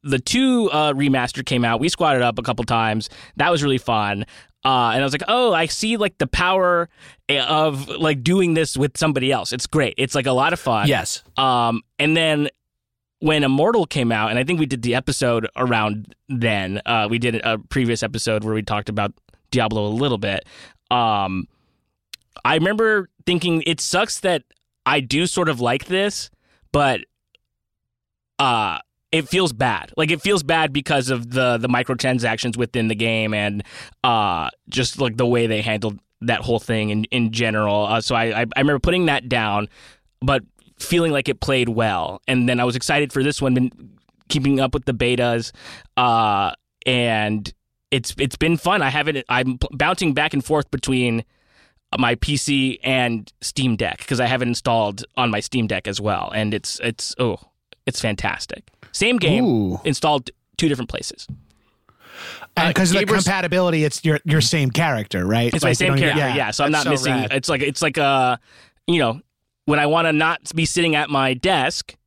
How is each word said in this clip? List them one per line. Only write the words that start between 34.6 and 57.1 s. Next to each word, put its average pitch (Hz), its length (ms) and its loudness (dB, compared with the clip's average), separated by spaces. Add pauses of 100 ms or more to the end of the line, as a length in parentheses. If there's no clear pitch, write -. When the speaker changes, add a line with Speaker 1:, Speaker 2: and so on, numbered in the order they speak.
Speaker 1:
just, - 320 -4
like, 120 160 0
the 123 100 2
way 120 220 2
they 107 140 0
handled 107 360 -4 (220)
that 117 220 -2
whole 117 180 0
thing 107 300 -2
in, 107 160 -2
in 117 260 0
general. 107 540 0
Uh, 110 160 0
so 127 140 -2
I, 113 260 0
I, 120 120 0
I 135 60 -2
remember 143 200 2
putting 180 260 2
that 127 240 -2
down, 107 400 -2 (520)
but 127 220 2 (360)
feeling 170 320 0
like 143 180 0
it 131 100 -4
played 127 300 0
well. 98 580 -2
And 127 220 2
then 123 100 0
I 123 60 2
was 123 100 0
excited 143 380 -2
for 131 100 0
this 143 180 -2
one, 131 120 2
been 127 180 0 (560)
keeping 139 320 2
up 131 140 0
with 139 120 -2
the 135 80 -2
betas, 120 580 0 (440)
uh, 110 560 2 (340)
and 110 680 0 (380)
it's, 131 260 -2
it's 135 180 -2
been 165 220 2
fun. 185 240 0
I 135 80 2
haven't, 143 400 -2
I'm 127 300 0
p-, - 120 -2
bouncing 151 420 0
back 147 200 0
and 139 100 -2
forth 151 280 0
between 123 520 -2 (760)
my 123 180 2
P 147 200 -2
C 135 480 0
and 123 480 -2 (100)
Steam 127 340 0
Deck, - 300 -4
'cause 123 140 -2
I 123 60 2
have 123 160 0
it 123 60 -2
installed 113 580 -2 (100)
on 123 140 0
my 104 100 -2
Steam 113 280 -2
Deck 98 200 -4
as 98 140 -6
well. 101 320 -2
And 107 200 -2
it's, - 260 -6
it's, - 400 -6